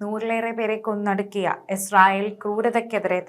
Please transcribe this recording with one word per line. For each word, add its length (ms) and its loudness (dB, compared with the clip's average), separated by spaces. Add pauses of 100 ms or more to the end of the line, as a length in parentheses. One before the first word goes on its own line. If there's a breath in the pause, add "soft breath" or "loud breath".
നൂറിലേറെ 560 -2
പേരെ 180 0 (100)
കൊന്നൊടുക്കിയ 600 -2 (280)
ഇസ്രായേൽ 520 4 (140)
ക്രൂരതയ്ക്കെതിരെ 880 0